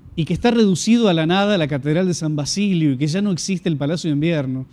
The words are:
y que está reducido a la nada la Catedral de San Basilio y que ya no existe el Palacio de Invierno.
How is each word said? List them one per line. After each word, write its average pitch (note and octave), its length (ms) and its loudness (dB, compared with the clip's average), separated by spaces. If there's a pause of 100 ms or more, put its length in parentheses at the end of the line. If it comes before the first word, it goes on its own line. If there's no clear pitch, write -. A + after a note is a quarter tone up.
(180)
y D#3+ 80 -2
que F3 80 -4
está A#3+ 180 2
reducido A3+ 560 4
a F#3 60 4
la D#3+ 120 0
nada G3 320 2
la D#3 100 0
Catedral D3+ 400 0
de F3 60 0
San D#3 220 -4
Basilio D#3+ 560 0
y B2+ 60 -2
que D3 100 -2
ya E3+ 140 -2
no G#3 100 0
existe F#3 380 -4
el D#3 80 0
Palacio D3+ 320 -4
de D3 60 0
Invierno. C#3 580 -2